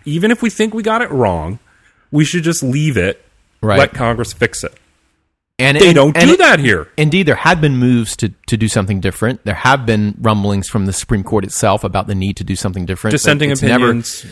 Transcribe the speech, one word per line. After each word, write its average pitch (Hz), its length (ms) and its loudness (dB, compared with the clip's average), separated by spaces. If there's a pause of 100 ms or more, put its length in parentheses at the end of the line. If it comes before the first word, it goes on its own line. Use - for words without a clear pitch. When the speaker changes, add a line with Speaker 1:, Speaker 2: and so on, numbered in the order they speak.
Speaker 1:
Even 170 260 0
if 240 120 0
we 233 80 0
think 214 240 -2
we 220 80 -6
got 220 180 -2
it 240 100 -4
wrong, 98 480 -2 (520)
we 147 140 2
should 165 200 -2
just 165 180 -4
leave 139 340 -2
it, 92 260 -2 (400)
Speaker 2:
Right. 107 160 2
Speaker 1:
let 139 160 2
Congress 117 380 -4
fix - 320 -4
it. - 80 -10 (840)
Speaker 2:
And, 139 220 2
Speaker 1:
They 190 80 8
Speaker 2:
and, 170 60 6
Speaker 1:
don't 147 240 4
Speaker 2:
and 170 100 6
Speaker 1:
do 339 60 8
Speaker 2:
it, 370 40 6
Speaker 1:
that 285 200 6
here. 104 300 0 (100)
Speaker 2:
indeed, 156 240 2
there 147 120 2
had 165 280 0
been 139 160 2
moves 123 380 2
to, 113 120 -2 (180)
to 113 120 -2
do 110 100 0
something 101 320 -2
different. 110 440 -4
There 101 100 -4
have 127 320 0
been 107 340 0
rumblings 101 480 0
from 104 160 -2
the 98 80 -2
Supreme 98 320 -4
Court 104 200 -2
itself 98 380 -2
about 113 260 -4
the 104 60 -4
need 95 220 -4
to 92 80 -10
do 95 100 -4
something 92 300 -6
different. 92 280 -4
But 151 60 2
Speaker 1:
Dissenting 147 320 0
Speaker 2:
it's 139 120 -2
never, 123 240 2
Speaker 1:
opinions, 117 460 -4